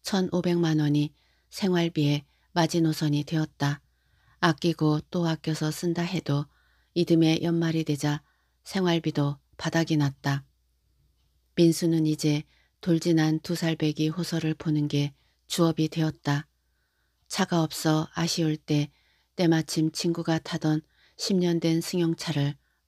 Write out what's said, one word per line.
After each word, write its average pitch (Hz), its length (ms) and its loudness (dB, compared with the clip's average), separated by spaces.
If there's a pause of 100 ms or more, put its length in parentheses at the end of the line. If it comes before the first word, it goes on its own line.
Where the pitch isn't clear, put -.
천오백만 175 800 0
원이 147 320 0 (380)
생활비에 165 720 0 (280)
마지노선이 160 720 0
되었다. 143 580 -4 (580)
아끼고 156 600 2 (100)
또 170 180 -2
아껴서 156 420 -2
쓴다 170 300 -4
해도 160 460 -2 (480)
이듬해 165 480 4
연말이 165 420 0
되자 147 380 -2 (420)
생활비도 160 720 0 (220)
바닥이 160 400 0
났다. 139 480 -2 (1080)
민수는 165 520 4
이제 151 380 0 (360)
돌진한 160 600 2
두 - 140 -6
살 165 220 -2
배기 156 320 -2
호서를 160 460 -4
보는 151 340 0
게 143 260 -2 (340)
주업이 160 420 0
되었다. 156 580 -2 (800)
차가 180 340 0
없어 156 520 0
아쉬울 165 420 -2
때 147 340 -2 (440)
때마침 160 580 2
친구가 165 460 -2
타던 156 420 -2 (380)
십 - 180 -2
년 175 240 2
된 165 220 0
승용차를 160 760 -2 (320)